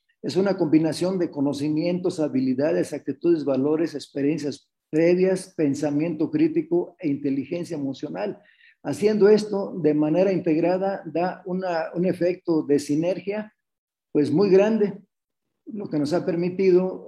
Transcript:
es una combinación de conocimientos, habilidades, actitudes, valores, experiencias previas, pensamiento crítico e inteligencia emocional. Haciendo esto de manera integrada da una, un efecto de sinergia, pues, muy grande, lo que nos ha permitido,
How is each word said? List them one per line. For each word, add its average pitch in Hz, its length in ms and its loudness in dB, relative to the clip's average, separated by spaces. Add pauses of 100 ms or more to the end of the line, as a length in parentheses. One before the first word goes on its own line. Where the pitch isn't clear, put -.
(200)
es 131 160 -4
una 190 220 2
combinación 165 600 2
de 170 120 -2
conocimientos, 156 920 -2
habilidades, 135 720 0
actitudes, 147 540 0
valores, 147 480 0
experiencias 143 760 -4 (220)
previas, 180 640 2
pensamiento 151 760 -2
crítico 160 680 0
e 180 100 -4
inteligencia 139 680 -4
emocional. 135 640 -8 (420)
Haciendo 202 460 2
esto 202 500 2
de 151 140 2
manera 160 400 2
integrada 180 720 0
da 170 400 -4
una, 180 500 -4
un 180 120 0
efecto 175 560 0
de 139 160 2
sinergia, 180 760 -4 (580)
pues, 147 180 0
muy 190 180 2
grande, 202 500 4 (680)
lo 220 240 -12
que 156 80 -2
nos 147 160 0
ha 165 100 0
permitido, 180 840 2